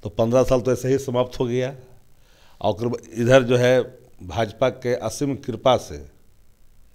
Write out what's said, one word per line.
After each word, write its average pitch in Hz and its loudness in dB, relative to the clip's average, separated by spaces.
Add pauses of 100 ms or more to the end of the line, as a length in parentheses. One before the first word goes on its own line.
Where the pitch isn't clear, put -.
तो 104 -10
पन्द्रह 120 2
साल 127 2
तो 127 0
ऐसे 123 -2
ही 135 2
समाप्त 123 -4
हो 131 0
गया। 127 -4 (840)
और 110 -4 (120)
इधर 123 6
जो 123 2
है 123 4 (420)
भाजपा 113 -2
के 123 -4
असीम 135 -4
कृपा 117 0
से, 73 -10 (880)